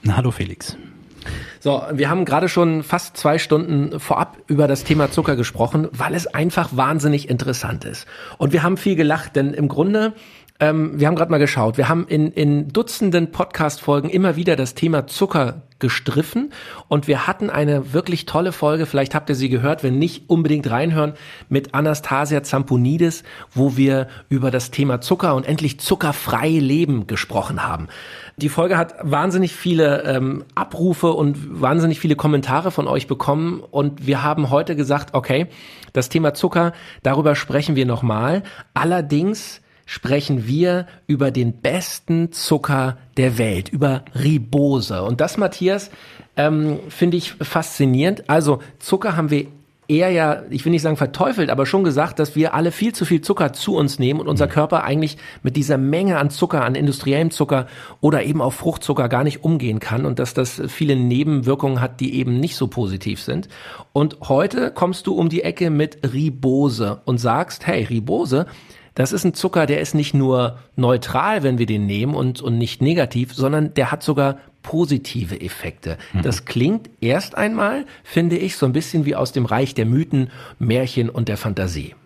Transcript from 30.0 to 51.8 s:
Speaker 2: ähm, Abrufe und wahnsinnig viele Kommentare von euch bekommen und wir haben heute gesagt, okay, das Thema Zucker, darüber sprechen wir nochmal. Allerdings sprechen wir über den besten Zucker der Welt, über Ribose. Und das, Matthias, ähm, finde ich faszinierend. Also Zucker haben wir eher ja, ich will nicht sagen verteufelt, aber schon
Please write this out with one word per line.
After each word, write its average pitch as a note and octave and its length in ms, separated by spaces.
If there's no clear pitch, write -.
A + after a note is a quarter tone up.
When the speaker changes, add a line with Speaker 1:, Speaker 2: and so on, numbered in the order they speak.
Speaker 2:
ähm, C3 400
Abrufe E3+ 560
und D3 500
wahnsinnig D#3 380
viele D3+ 160
Kommentare D3 560
von C#3+ 160
euch C3+ 180
bekommen D#3 540
und C#3+ 480
wir C3+ 160
haben D3+ 260
heute D3+ 260
gesagt, C#3+ 380
okay, C#3 320
das B2+ 160
Thema D#3 240
Zucker, E3+ 400
darüber C#3+ 320
sprechen C#3+ 400
wir C3 100
nochmal. A#2+ 560
Allerdings E3 880
sprechen C3+ 580
wir F3 380
über C#3 240
den A#2+ 300
besten E3 720
Zucker C#3 640
der B2+ 220
Welt, G#2 320
über C3+ 340
Ribose. C3 880
Und A#2+ 200
das, E3+ 160
Matthias, G3 540
ähm, D3+ 440
finde F3 260
ich - 160
faszinierend. D3+ 960
Also D3 300
Zucker F#3+ 360
haben D#3+ 140
wir C#3+ 180
eher E3 220
ja, D#3+ 400
ich C3 160
will D#3+ 60
nicht E3 100
sagen D#3 160
verteufelt, F#3 520
aber C3+ 160
schon F#3+ 200